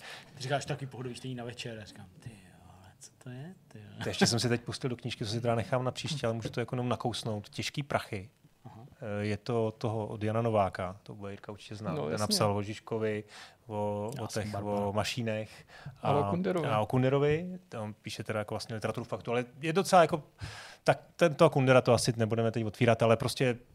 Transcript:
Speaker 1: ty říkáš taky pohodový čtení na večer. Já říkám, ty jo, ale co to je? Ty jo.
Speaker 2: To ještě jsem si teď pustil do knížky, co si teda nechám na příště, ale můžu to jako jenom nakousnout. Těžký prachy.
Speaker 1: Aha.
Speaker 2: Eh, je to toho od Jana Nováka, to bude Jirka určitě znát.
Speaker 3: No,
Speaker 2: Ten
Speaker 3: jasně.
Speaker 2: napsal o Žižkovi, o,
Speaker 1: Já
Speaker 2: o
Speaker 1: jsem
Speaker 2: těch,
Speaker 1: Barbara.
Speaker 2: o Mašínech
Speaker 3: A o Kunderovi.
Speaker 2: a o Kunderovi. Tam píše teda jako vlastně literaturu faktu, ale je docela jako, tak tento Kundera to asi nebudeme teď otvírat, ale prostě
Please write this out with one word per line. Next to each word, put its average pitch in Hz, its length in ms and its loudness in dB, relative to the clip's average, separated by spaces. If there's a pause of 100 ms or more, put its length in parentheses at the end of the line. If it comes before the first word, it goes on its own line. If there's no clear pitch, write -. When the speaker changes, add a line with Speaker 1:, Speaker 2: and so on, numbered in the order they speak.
(360)
Speaker 1:
ty 127 80 -12
říkáš 131 220 -2
taky 139 200 -6
pohodový 123 300 -10
čtení 131 200 -10
na 120 80 -10
večer. 120 340 -10
Já 104 80 -14
říkám, 101 200 -18 (140)
ty - 100 -16
jo, 95 300 -20 (200)
ale 92 200 -20
co - 120 -20 (120)
to 127 60 -14
je? 143 240 -12 (140)
Ty - 100 -20
jo. 107 60 -16 (200)
Speaker 2:
To 113 60 -2
ještě 135 180 2
jsem 117 120 2
si 120 100 0
teď 120 120 0
pustil - 280 -6
do 120 60 -6
knížky, 120 300 -8
co 104 60 -6
si 117 100 -4
teda 117 140 2
nechám 123 280 -2
na 127 80 -2
příště, 139 360 -4
ale 113 60 0
můžu 113 160 -6
to - 100 -6
jako 117 160 -4
jenom 123 140 -2
nakousnout. 107 600 -4
Těžký - 340 -6
prachy. 107 460 -6 (360)
Speaker 1:
Aha. 113 200 -18 (360)
Speaker 2:
Eh, 104 40 -2
je 104 120 -2
to 113 400 0
toho 110 300 -4
od 110 160 -8
Jana 107 180 0
Nováka, 98 600 0
to 120 120 -14
bude 101 160 -10
Jirka 101 200 -14
určitě 104 240 -14
znát. 101 160 -6
Speaker 3:
No, - 120 -4
Speaker 2:
Ten - 80 -4
Speaker 3:
jasně. 107 120 -2
Speaker 2:
napsal 104 340 2
o 104 60 -2
Žižkovi, 107 600 -4 (440)
o, 104 500 -4
Speaker 1:
Já 113 60 -6
Speaker 2:
o 107 40 -8
Speaker 1:
jsem 107 160 -4
Speaker 2:
těch, 107 80 -6
Speaker 1:
Barbara. 104 260 -2
Speaker 2:
o 101 160 0
Mašínech 107 720 -4 (360)
Speaker 3:
A - 100 2
o 139 180 4
Kunderovi. 180 380 0
Speaker 2:
a 107 120 2
o 107 60 2
Kunderovi. 147 720 2 (100)
Tam 107 240 -8
píše - 300 -10
teda 107 160 -2
jako 104 140 -4
vlastně 110 220 -6
literaturu 110 280 -2
faktu, 110 280 -6
ale 120 140 2 (160)
je 156 120 -2
docela 185 280 6
jako, 156 220 2 (600)
tak - 160 4 (160)
tento 160 340 8
Kundera 131 320 8
to 123 120 6
asi 113 240 4
nebudeme 113 340 2
teď 113 140 0
otvírat, 113 380 4
ale 113 140 8
prostě 123 400 0 (180)